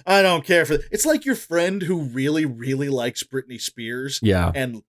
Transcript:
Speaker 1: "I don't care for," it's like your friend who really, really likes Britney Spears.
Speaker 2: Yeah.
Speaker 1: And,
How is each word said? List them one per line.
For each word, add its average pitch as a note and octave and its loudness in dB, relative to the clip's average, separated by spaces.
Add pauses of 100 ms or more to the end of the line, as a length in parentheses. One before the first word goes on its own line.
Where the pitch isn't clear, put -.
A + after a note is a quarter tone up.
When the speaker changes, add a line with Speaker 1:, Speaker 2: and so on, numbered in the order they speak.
Speaker 1:
"I G3 6
don't F3 2
care E3+ 4
for," D3 0 (120)
it's - -2
like D4+ 2
your C4+ 2
friend F3+ -2
who E3+ -2
really, C#3 0
really C3 -4
likes B2+ -2
Britney B2+ -8
Spears. B2 -8
Speaker 2:
Yeah. F#2 4
Speaker 1:
And, B2 -6